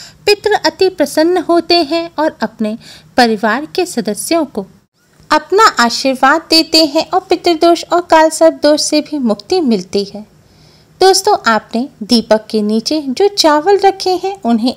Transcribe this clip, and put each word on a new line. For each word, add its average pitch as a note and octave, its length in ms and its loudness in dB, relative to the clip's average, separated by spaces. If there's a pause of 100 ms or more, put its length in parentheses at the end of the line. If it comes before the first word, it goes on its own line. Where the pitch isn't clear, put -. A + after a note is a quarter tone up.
(260)
पितृ G#4 300 0 (100)
अति E4 240 0
प्रसन्न E4 480 0
होते E4+ 380 0
हैं E4 440 -2
और D#4 220 -2
अपने A3 360 -6 (400)
परिवार A3+ 480 0
के F4+ 200 -4
सदस्यों C4 600 -4
को G3 200 -10 (680)
अपना D4+ 320 2 (160)
आशीर्वाद C4+ 680 0
देते D#4+ 360 2
हैं D4+ 240 -2
और F4+ 100 -2
पितृदोष E4+ 640 0 (100)
और F4 80 0
काल D#4+ 280 4
सर्प D#4+ 340 2
दोष D4 180 2
से D4+ 200 0
भी D4+ 160 -10
मुक्ति B3+ 440 -2
मिलती G3+ 420 -2
है। G#3 240 -14 (760)
दोस्तों, F#4+ 360 2 (100)
आपने A3+ 420 -2 (140)
दीपक A3 460 0
के G#3+ 120 -2
नीचे A3+ 400 -2
जो C#4 260 -2
चावल E4+ 500 2
रखे F#4+ 460 0
हैं, G4 220 -8
उन्हें A#3+ 320 0